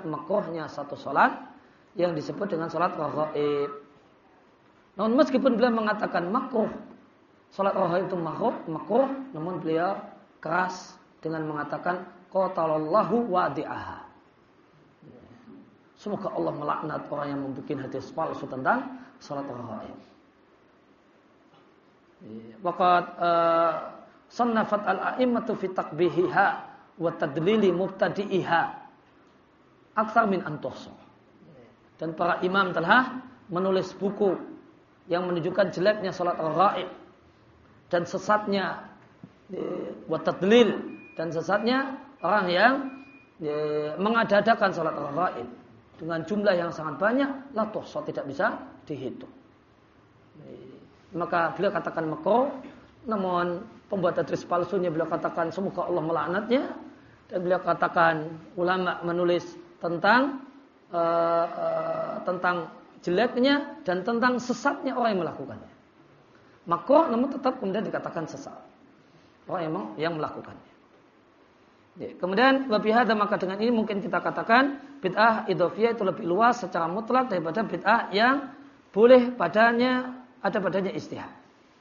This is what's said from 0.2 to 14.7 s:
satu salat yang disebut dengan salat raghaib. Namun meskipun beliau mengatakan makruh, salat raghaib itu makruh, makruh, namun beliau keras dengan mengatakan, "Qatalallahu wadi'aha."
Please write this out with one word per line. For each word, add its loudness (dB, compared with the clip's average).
satu -10
salat 2
yang 2
disebut -4
dengan -2
salat 0
raghaib. 0
Namun 2
meskipun 4
beliau 4
mengatakan -2
makruh, 0
salat 0
raghaib 0
itu -4
makruh, -2
makruh, 0
namun -6
beliau 0
keras -4
dengan -4
mengatakan, -4
"Qatalallahu 2
wadi'aha." -2